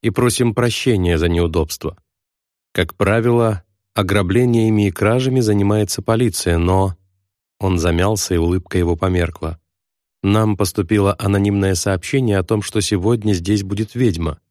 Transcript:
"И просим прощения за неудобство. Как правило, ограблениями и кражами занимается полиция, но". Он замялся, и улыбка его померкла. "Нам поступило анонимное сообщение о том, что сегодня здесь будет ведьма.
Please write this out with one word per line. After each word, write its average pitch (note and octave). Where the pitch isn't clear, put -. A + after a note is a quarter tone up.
"И A#2
просим A#2+
прощения G#2+
за E2+
неудобство. E2+
Как F2
правило, A2+
ограблениями G#2
и -
кражами B2+
занимается G#2
полиция, A2+
но". F#2
Он F#2
замялся, F2+
и F2
улыбка F2
его F2
померкла. E2+
"Нам G#2+
поступило G2
анонимное G2+
сообщение G2+
о F2+
том, G#2
что -
сегодня G#2
здесь G2
будет G2
ведьма. E2+